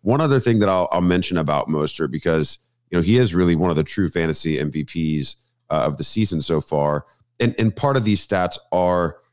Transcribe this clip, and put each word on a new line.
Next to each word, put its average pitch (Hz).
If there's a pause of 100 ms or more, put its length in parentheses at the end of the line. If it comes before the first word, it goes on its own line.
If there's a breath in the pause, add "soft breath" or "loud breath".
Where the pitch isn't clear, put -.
One 135
other 139
thing 117
that 101
I'll, 92
I'll 90
mention 90
about 76
Mostert, 76
because, 80 (320)
you 87
know, -
he 101
is 113
really 87
one 85
of 78
the 78
true 87
fantasy 80
M 73
V 76
Ps, 78 (340)
uh, 76
of 73
the -
season 92
so 78
far. 73 (340 soft breath)
And, 120
and 113
part 139
of 120
these 104
stats 90 (120)
are 90 (160)